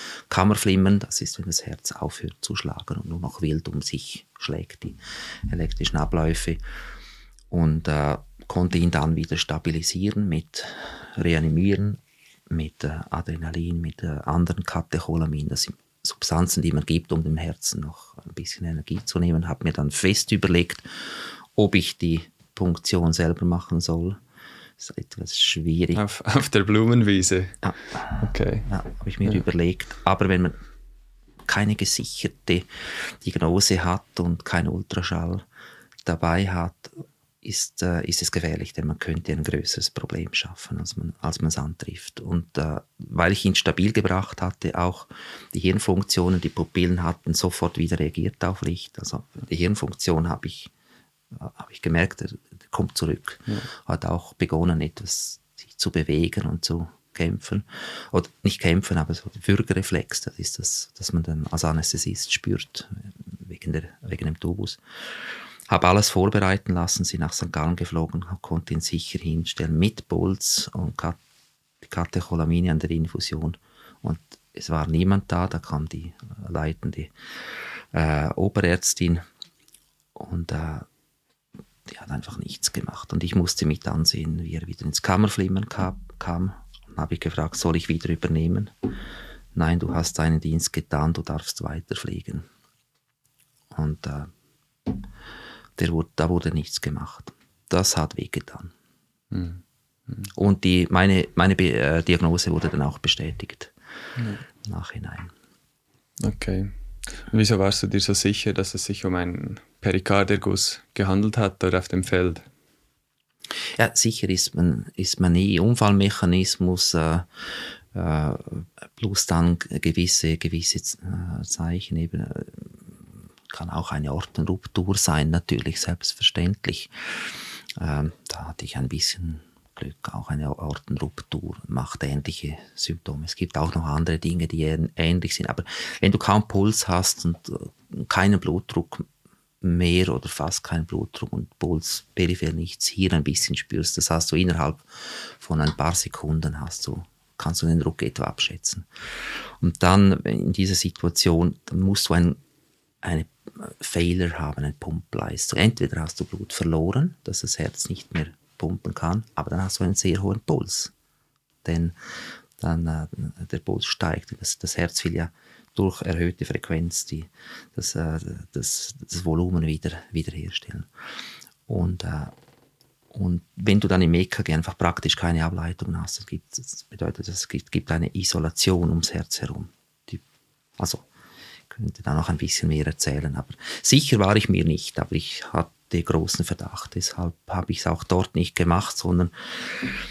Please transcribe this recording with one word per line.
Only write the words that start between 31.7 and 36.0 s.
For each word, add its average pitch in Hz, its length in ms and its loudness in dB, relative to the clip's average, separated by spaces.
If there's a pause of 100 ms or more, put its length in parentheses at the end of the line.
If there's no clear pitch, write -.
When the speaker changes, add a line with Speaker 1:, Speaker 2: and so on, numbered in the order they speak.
Speaker 1:
gesicherte - 880 -2 (600)
Diagnose 87 580 4
hat 90 380 -2
und 85 240 0
kein 82 240 0
Ultraschall 87 720 -4 (640)